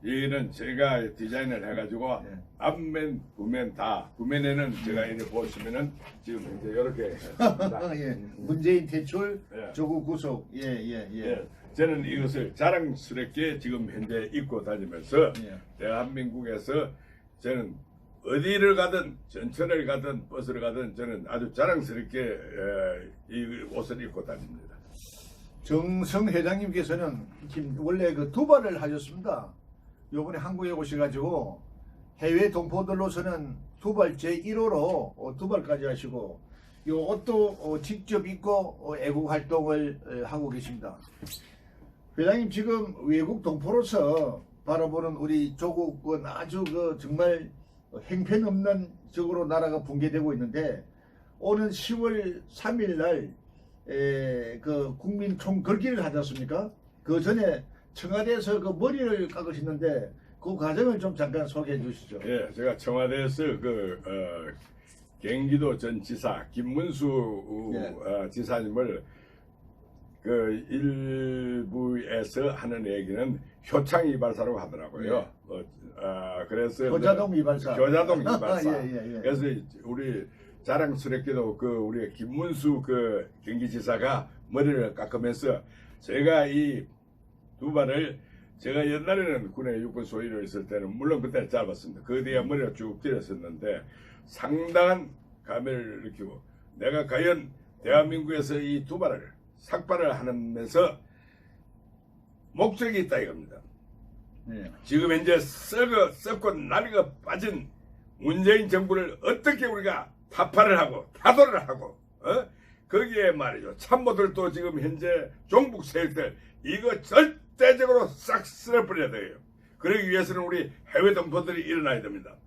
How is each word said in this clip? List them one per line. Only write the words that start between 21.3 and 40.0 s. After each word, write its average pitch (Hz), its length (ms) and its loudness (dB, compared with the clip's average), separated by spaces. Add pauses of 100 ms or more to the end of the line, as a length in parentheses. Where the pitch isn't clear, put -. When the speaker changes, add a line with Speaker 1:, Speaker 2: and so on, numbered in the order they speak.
Speaker 1:
자랑스럽게, 131 680 0
예, 98 1160 -6
이 117 280 -6 (100)
옷을 120 300 -8
입고 95 220 -10
다닙니다. - 500 -14 (880)
Speaker 2:
정성 180 640 2
회장님께서는 170 1000 0 (220)
지금 143 320 -6
원래 170 340 2
그 143 180 -4
두발을 233 500 4
하셨습니다. 147 720 -6 (580)
요번에 156 280 -6
한국에 180 320 -4
오셔가지고 147 920 -2 (580)
해외 165 300 4
동포들로서는 175 1080 -2 (240)
두발 196 380 2
제일 170 400 -2
호로, 180 580 0
어, 131 220 -10
두발까지 147 480 -2
하시고 - 540 -6 (480)
요 156 180 0
옷도, 214 440 2 (100)
어, 156 220 -4
직접 208 440 -2
입고, 190 260 -4 (300)
어, 151 160 -8
애국 147 320 -2
활동을, 151 760 0